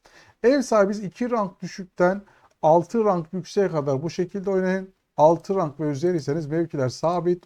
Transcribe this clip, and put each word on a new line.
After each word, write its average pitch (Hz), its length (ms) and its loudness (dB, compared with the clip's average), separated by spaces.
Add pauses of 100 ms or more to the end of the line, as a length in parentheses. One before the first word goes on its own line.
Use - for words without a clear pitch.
(440)
Ev 269 180 4
sahibi 208 360 2
iki 220 340 -6
rank 214 300 -4
düşükten 185 600 -2 (400)
altı 170 440 2
rank 175 280 0
yükseğe 185 360 -2
kadar 143 340 -2
bu 170 60 -6
şekilde 185 400 -6
oynayın. 190 440 -2 (240)
Altı 165 380 4
rank 160 240 -2
ve 151 100 -2
üzeriyseniz 151 560 -2
mevkiler 151 440 -2
sabit, 175 560 -2